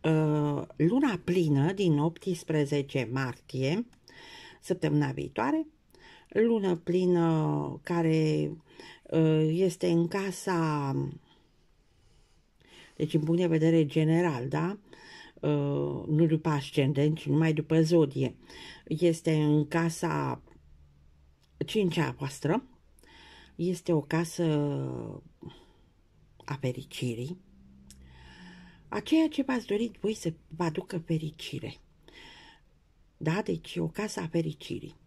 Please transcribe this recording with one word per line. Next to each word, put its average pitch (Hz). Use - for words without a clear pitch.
uh, 151
luna 226
plină 165
din 185
optsprezece 147
martie, 135
săptămâna 147
viitoare. 226
Lună 214
plină 165
care, 156
uh, 156
este 180
în 170
casa, 165
deci, 156
în 160
punct 165
de 180
vedere 160
general, 156
da? 160
Uh, 143
nu 156
după 156
ascendent, 147
ci -
numai 156
după 156
zodie. 156
Este 160
în 151
casa 156
cincea 165
voastră. 143
Este 175
o 156
casă 165
a -
fericirii, 127
a 208
ceea 311
ce 302
v-ați 254
dorit 214
voi 214
să 170
vă 165
aducă 170
fericire. 156
Da? 165
Deci, 175
o 165
casă 208
a 175
fericirii. -